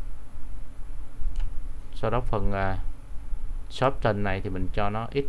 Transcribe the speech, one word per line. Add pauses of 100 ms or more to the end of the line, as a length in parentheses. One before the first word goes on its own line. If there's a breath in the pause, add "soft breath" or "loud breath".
(1900)
Sau
đó
phần,
à, (920)
soften
này
thì
mình
cho
nó
ít